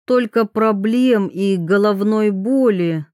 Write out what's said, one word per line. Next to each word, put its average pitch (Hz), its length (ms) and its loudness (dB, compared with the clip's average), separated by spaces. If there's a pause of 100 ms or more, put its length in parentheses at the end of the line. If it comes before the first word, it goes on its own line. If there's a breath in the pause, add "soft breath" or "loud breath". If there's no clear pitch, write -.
только 233 400 0
проблем 220 800 0
и 196 280 -2
головной 202 720 0
боли 190 840 0